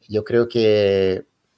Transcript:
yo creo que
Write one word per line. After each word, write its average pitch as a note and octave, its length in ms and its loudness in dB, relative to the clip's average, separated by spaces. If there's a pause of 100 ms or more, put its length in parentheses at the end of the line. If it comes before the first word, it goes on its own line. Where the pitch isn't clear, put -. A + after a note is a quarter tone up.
yo G#2 160 -4
creo A#2+ 240 0
que G2+ 760 0 (320)